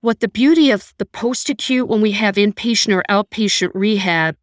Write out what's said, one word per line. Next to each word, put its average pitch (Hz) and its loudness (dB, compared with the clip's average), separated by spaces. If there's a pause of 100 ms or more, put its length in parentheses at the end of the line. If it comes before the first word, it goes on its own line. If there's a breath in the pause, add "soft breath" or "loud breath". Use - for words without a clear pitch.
What 233 -2
the 226 -2
beauty 277 4
of 196 -4
the - -6
post-acute, 254 -4
when 220 0
we 214 2
have 202 -2
inpatient 208 0
or 185 0
outpatient 202 -2
rehab 185 0